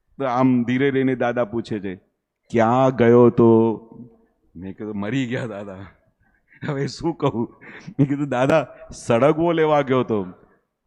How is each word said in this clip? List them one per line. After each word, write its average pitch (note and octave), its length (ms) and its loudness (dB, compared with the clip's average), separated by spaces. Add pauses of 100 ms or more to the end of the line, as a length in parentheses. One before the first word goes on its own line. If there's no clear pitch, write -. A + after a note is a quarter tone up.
(180)
તો C3+ 60 -6
આમ B2+ 400 0
ધીરે B2+ 260 0
રહીને C3 240 0
દાદા A#2+ 300 -2
પૂછે A2 360 -8
છે, F#2+ 160 -10 (540)
"ક્યાં B2 460 2
ગયો A#2+ 340 6
તો?" A2+ 500 4 (760)
મેં F#2 200 -14
કીધું, G#2+ 200 -12
"મરી A#2 300 -4
ગયા A#2 200 -8
દાદા." G2+ 320 -14 (880)
હવે C#3 200 -6
શું D#3+ 280 -8
કહું? A#2 400 -4 (440)
મેં C#3 100 2
કીધું, C#3+ 200 -4
"દાદા, C3+ 380 0 (260)
સળગવો D#3 600 0
લેવા D#3 280 0
ગયો C3 220 0
તો. G#2 240 -4 (600)